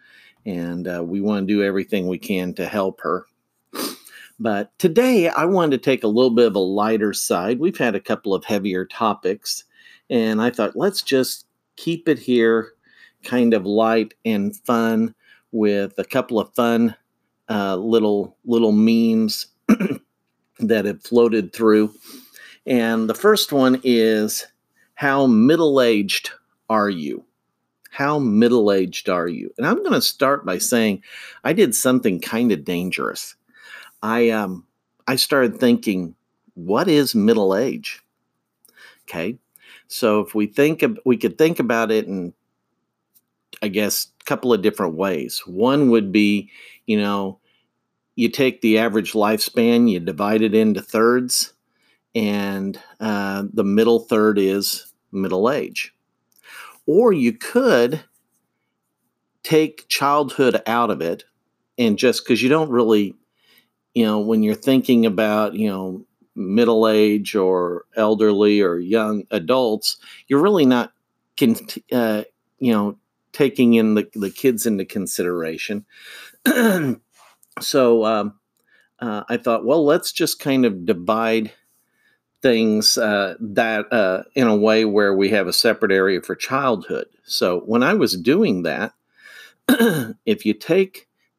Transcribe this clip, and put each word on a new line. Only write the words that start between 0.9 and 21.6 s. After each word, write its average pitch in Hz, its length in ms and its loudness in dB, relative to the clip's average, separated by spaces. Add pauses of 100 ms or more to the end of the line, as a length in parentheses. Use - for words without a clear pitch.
we 90 160 -6
wanna 101 280 -2
do 101 160 0
everything 98 440 -4
we 92 120 -4
can 92 360 -6
to 87 120 -8
help 95 340 -4
her. 85 240 -4 (1120)
But 107 380 -4
today, 190 520 2
I 156 160 0
wanted 170 320 2
to - 60 -6
take 131 200 0
a 107 60 2
little 123 200 4
bit 117 180 4
of 98 80 0
a 101 40 0
lighter 104 540 0
side. 104 440 -2
We've 170 200 -2
had 120 180 -2
a 98 60 -4
couple 104 340 -4
of 90 80 -4
heavier 95 420 -4
topics, - 760 -4 (460)
and 110 320 0
I 120 80 2
thought, 110 260 -4
"Let's 190 260 -4
just - 460 -2 (300)
keep 165 320 -6
it 131 100 0
here, 113 540 0 (500)
kind 120 300 0
of 95 120 0
light 110 480 0 (120)
and 104 300 -4
fun, 113 600 -2 (360)
with 101 460 -2
a 95 60 -4
couple 123 340 -4
of 101 160 -4
fun, 117 420 0 (540)
uh, 98 280 -4
little, 104 640 0
little 117 300 2
memes 113 760 0 (200)
<clears throat> - 920 -4
that 107 260 0
have 104 160 -6
floated 113 520 2
through." 107 420 2 (680)